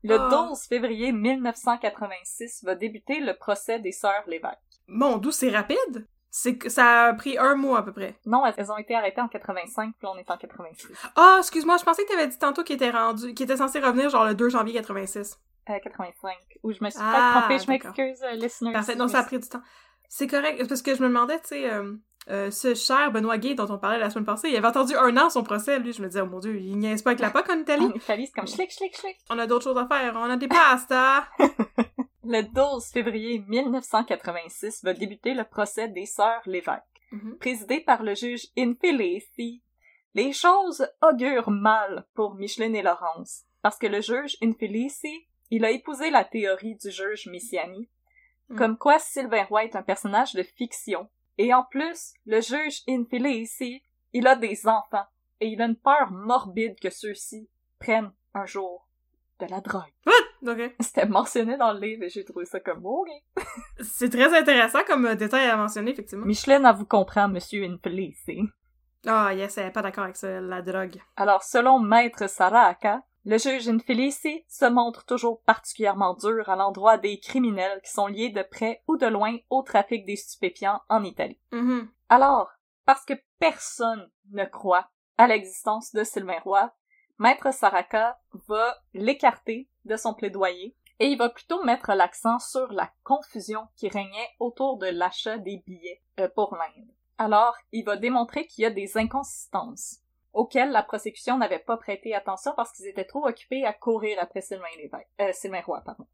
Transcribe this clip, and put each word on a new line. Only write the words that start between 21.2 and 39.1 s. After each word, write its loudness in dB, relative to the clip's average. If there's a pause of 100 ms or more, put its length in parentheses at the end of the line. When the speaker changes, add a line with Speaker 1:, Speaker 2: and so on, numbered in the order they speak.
Speaker 2:
tu -18
sais, -6
euh... -6 (360)
Euh, -4
ce 0
cher 2
Benoît 0
Gay -2
dont -2
on -6
parlait -2
la 0
semaine -4
passée, -2
il 2
avait 4
attendu 2
un 4
an 6
son 0
procès, -2
lui, -6
je -10
me -6
disais, « -4
Oh 0
mon -10
Dieu, -6
il -6
niaise -2
pas 2
avec 0
la 2
poc 0
en 0
Italie ? » 2
Speaker 1:
En 0
Italie, -4
c'est -20
comme -6
schlick, -6
schlick, -10
schlick. -12 (120)
Speaker 2:
On -4
a -2
d'autres 2
choses 0
à 0
faire, 0
on -4
a 0
des -2
pastas ! 4 (140)
Speaker 1:
<laughs> 0
Le 0
douze 0
février -4
mille 0
neuf -2
cent 0
quatre-vingt-six -8
va 0
débuter -6
le -4
procès -4
des -10
sœurs 0
Lévesque. -4 (280)
Speaker 2:
Mhm. -14
Speaker 1:
Présidé -4
par 2
le -2
juge -8 (100)
Infelici, -2 (500)